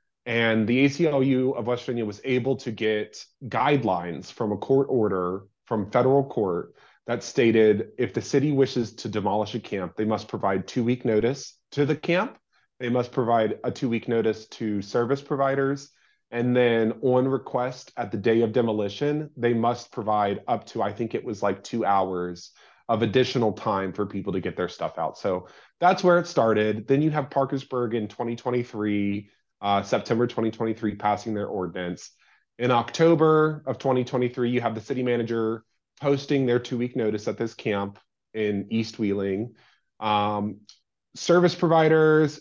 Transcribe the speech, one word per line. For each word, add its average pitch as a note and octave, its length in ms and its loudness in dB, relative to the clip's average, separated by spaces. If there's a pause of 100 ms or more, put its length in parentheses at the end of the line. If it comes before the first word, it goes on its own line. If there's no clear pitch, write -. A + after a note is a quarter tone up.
(260)
and A2+ 400 2
the B2 180 2
A C#3+ 40 6
C D3 180 0
L C#3+ 160 2
U C3 300 2
of A#2 160 -6
West A#2+ 160 -2
Virginia A#2 200 -4
was G#2 200 -8
able B2+ 320 0
to A#2+ 160 -8
get G#2+ 520 -4 (200)
guidelines G#2+ 880 0
from A2 180 -4
a G#2 60 -2
court C3+ 340 2
order G2 540 0 (220)
from G#2 260 -4
federal C3 320 4
court G2 500 -4 (320)
that A#2+ 160 -4
stated A2 760 4
if A#2+ 180 -2
the - 80 -4
city C#3+ 280 0
wishes B2+ 460 0
to - 120 -8
demolish G#2 460 -2
a A#2+ 60 -4
camp, F#2 360 -6
they G#2+ 80 -2
must G#2+ 240 -2
provide G2 380 -2
two-week B2 380 -2
notice A#2 520 0 (160)
to C#3+ 140 0
the D#3 100 0
camp. F3+ 420 -2 (420)
They B2+ 80 -4
must B2 240 0
provide A2+ 520 2
a B2 60 -4
two-week A#2 380 -4
notice A2 400 0
to G#2 340 -4
service A#2+ 400 -2
providers. C3+ 680 -2 (400)
And A#2+ 240 0
then A#2 460 4
on B2+ 260 4
request C3 680 -4
at A2 160 -8
the A2 60 -4
day A2+ 240 4
of A2 100 0
demolition, A#2 840 -2
they A#2+ 160 2
must A2+ 360 -2
provide G#2 560 -2
up A2+ 200 -2
to, A2+ 160 -4
I G#2 100 -2
think A2+ 220 -6
it - 100 -4
was, A2 180 -6
like, G2 220 -2
two A2+ 220 -4
hours F#2 640 -2 (340)
of A2+ 140 0
additional A#2 540 2
time F#2+ 400 -2
for G#2 100 -2
people G2 300 -6
to F#2 60 -2
get F2 140 -6
their F2+ 140 -2
stuff - 300 -8
out. D#2+ 180 -4
So F2+ 320 -4 (320)
that's F3+ 240 4
where F3 140 6
it E3+ 80 -2
started. G#2+ 600 2
Then C#3 140 4
you D#3 100 2
have D3 200 -4
Parkersburg C3 640 -2
in G#2+ 140 -2
twenty A#2 280 -6
twenty-three, G#2 920 -2 (320)
uh, G2+ 200 2
September A#2 440 0
twenty A2+ 240 -2
twenty-three, A2 460 -4
passing G#2 360 -2
their G2+ 140 -4
ordinance. F2+ 640 -6 (480)
In B2 120 0
October D#3 960 4
of C3 120 -4
twenty B2+ 260 0
twenty-three, B2 460 -2
you B2 100 0
have A2+ 140 -2
the A2 60 -6
city B2+ 220 -4
manager A#2 640 -2 (360)
posting C#3+ 460 0
their A#2+ 120 4
two-week B2 360 -4
notice G#2+ 340 -2
at G#2 100 -4
this A#2 160 -4
camp G2+ 440 -4 (360)
in G#2 360 -2
East A2+ 280 -4
Wheeling. G2+ 560 -2 (460)
Um, G#2 600 -2 (540)
service F3 400 4
providers, D#3 880 4